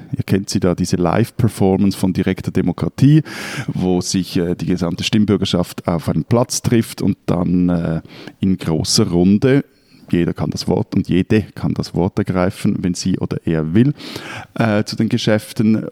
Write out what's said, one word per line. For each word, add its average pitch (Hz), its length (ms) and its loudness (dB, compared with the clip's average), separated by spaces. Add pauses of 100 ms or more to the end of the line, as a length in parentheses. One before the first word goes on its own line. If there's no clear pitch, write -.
(120)
ihr - 140 -4
kennt 98 240 -2
sie 104 100 -4
da, 90 160 2
diese 90 220 0
Live-Performance 98 1000 0
von 95 140 0
direkter 90 400 -2
Demokratie, 95 720 2 (440)
wo 92 340 0
sich, - 340 -4
äh, 87 200 0
die - 100 -8
gesamte 87 400 -2
Stimmbürgerschaft 98 840 0
auf 85 220 -2
einen 78 160 -2
Platz - 360 0
trifft - 400 0
und - 160 0 (100)
dann, 90 420 2
äh, 82 320 -2 (400)
in 95 160 0
großer 87 500 0
Runde, 101 560 4 (480)
jeder 87 220 2
kann - 160 -4
das - 180 -6
Wort 107 280 0
und 98 120 0
jede 101 360 2 (100)
kann - 220 -4
das - 180 -6
Wort 87 240 0
ergreifen, 95 600 0
wenn 90 160 -2
sie - 240 -2
oder - 260 -6
er 80 300 0
will, 127 180 4 (600)
äh, 107 280 0
zu - 120 -8
den 113 120 0
Geschäften, 110 840 0